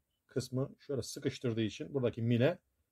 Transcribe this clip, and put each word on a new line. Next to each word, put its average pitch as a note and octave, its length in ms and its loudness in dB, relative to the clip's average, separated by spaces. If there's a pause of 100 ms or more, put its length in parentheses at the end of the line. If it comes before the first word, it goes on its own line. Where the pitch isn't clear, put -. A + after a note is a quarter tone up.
(280)
kısmı B2+ 520 -4
şöyle C3+ 220 -4
sıkıştırdığı A#2+ 600 -2
için D3+ 320 -4
buradaki B2 280 0
mile A#2+ 360 4 (340)